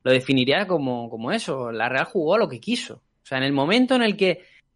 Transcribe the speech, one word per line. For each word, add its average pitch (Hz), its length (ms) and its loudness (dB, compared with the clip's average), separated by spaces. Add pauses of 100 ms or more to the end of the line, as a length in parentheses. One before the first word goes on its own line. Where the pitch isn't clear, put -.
Lo 127 80 2
definiría 135 560 2
como, 127 420 -2
como 113 220 -8
eso, 135 400 -6
la 113 160 -2
Real 131 160 0
jugó 170 340 0
lo 202 120 2
que 123 100 -10
quiso. - 360 -6
O - 300 -20
sea, 135 120 -4
en 131 80 0
el 139 80 0
momento 220 420 2
en 254 60 2
el 208 160 0
que 185 260 0 (320)